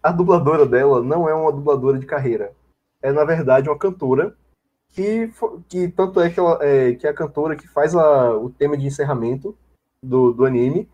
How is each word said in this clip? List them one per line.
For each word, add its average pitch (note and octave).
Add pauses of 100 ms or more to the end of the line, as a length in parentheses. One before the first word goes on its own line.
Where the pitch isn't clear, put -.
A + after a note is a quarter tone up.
A D#3+
dubladora E3
dela B2+
não D#3
é D#3
uma D#3
dubladora C#3
de B2+
carreira. A#2 (500)
É, C3+
na D3
verdade, C#3+
uma D3
cantora F3 (560)
que A3
fo-, -
que F3+
tanto F#3+
é E3+
que F3
ela, E3+
é, C3
que B2
é D3+
a D3
cantora D3+
que -
faz D#3
a, C#3+
o A2+
tema C#3+
de C#3
encerramento C#3 (460)
do, B2+
do A#2+
anime. C3